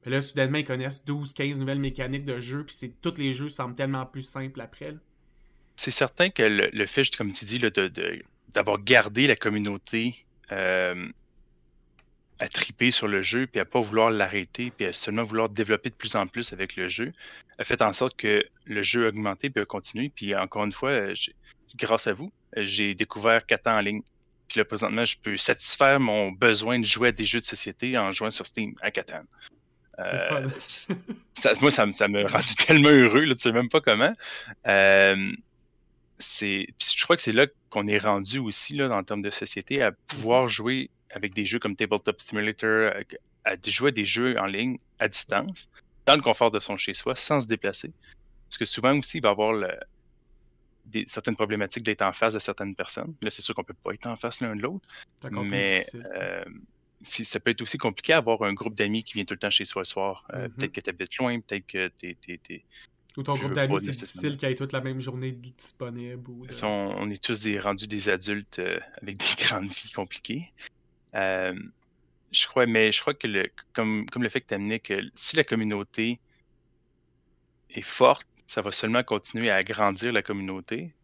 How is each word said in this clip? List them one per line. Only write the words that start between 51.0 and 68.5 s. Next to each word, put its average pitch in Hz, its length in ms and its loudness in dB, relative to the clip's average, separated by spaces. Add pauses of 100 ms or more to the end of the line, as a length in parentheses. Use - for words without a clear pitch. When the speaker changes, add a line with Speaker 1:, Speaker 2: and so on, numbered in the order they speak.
Speaker 2:
certaines - 280 -6
problématiques 104 480 -2
d'être 107 180 -2
en 95 100 2
face 110 220 0
de 107 60 -2
certaines 98 360 -6
personnes. - 460 -8
Là, 107 100 -4
c'est - 100 -6
sûr - 140 -2
qu'on 104 80 -8
peut - 100 -14
pas 98 200 -8
être - 140 -10
en 117 80 -6
face - 260 -8
l'un 113 140 -4
de 104 60 -6
l'autre, 165 240 -6 (360)
Speaker 1:
C'est 135 60 -14
encore 101 160 -8
plus 101 80 -4
Speaker 2:
mais, 98 280 2
Speaker 1:
difficile. 101 360 -10
Speaker 2:
euh, 92 280 -8 (580)
c'est, - 220 -4
ça - 160 -6
peut 120 120 0
être 113 100 -4
aussi 117 160 -6
compliqué 120 360 0
d'avoir 113 300 4
un 101 100 0
groupe 110 220 -6
d'amis 107 280 0
qui - 120 -14
vient 101 100 -4
tout - 80 -8
le 92 60 -10
temps 104 100 -2
chez 98 160 2
soi - 160 -4
le 90 40 -4
soir. 98 480 -4
Euh, 95 140 -8
Speaker 1:
Mhm. 107 60 -12
Speaker 2:
peut-être 101 180 -6
que 98 100 -10
t'habites 92 360 -8
loin, 120 220 -2
peut-être 101 280 -8
que 95 200 -4 (100)
t'es, 90 240 -12
t'es, 87 200 -16
t'es, - 220 -16 (540)
Speaker 1:
Ou 139 60 -8
ton 143 120 -4
Speaker 2:
je 131 40 -4
Speaker 1:
groupe 135 120 -6
Speaker 2:
veux 127 40 -4
Speaker 1:
d'amis, 139 180 0
Speaker 2:
pas - 60 0
Speaker 1:
c'est - 80 -6
Speaker 2:
nécessairement. - 340 -6
Speaker 1:
difficile 143 160 -4
qu'il 135 120 -4
y - 20 0
ait 127 40 -2
toute 135 180 -8
la 135 80 -4
même 131 200 -6
journée 127 300 -8
de 123 180 -14
disponible 120 800 -14
ou 120 140 -18
Speaker 2:
C'est 131 60 -18
Speaker 1:
de 123 40 -10
Speaker 2:
ça, 107 140 -4
on, 101 340 -2
on 104 80 -4
est 101 140 -8
tous 110 180 -2
des, 104 180 -2
rendus 98 280 -2
des 104 220 -4
adultes, 101 500 -4